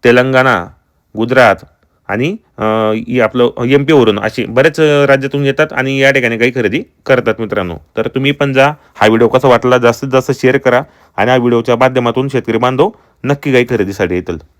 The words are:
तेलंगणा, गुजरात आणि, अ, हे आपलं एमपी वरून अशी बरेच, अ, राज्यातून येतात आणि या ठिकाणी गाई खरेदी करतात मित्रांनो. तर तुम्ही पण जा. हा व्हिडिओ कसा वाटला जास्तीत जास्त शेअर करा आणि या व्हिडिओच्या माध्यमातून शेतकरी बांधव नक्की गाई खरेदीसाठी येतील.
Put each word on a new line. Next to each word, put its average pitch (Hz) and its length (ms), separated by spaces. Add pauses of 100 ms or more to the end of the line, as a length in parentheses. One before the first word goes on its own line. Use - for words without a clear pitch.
तेलंगणा, 127 600 (520)
गुजरात 117 380 (520)
आणि, 135 300 (200)
अ, - 60 (440)
हे 123 120
आपलं 120 300 (200)
एमपी 143 240
वरून 110 260
अशी 107 260
बरेच, 143 340
अ, 147 260
राज्यातून 139 400
येतात 139 260
आणि 135 280
या 135 120
ठिकाणी 123 260
गाई 120 180
खरेदी 120 280 (220)
करतात 120 340
मित्रांनो. 98 380 (200)
तर 110 100
तुम्ही 135 240
पण 139 220
जा. 135 140 (280)
हा 107 120
व्हिडिओ 113 200
कसा 127 200
वाटला 123 300
जास्तीत 120 320
जास्त 131 260
शेअर 127 220
करा 127 240 (360)
आणि 110 140
या 131 60
व्हिडिओच्या 120 380
माध्यमातून 127 520
शेतकरी 117 300
बांधव 127 320 (340)
नक्की 139 280
गाई 123 180
खरेदीसाठी 98 460
येतील. 90 220 (220)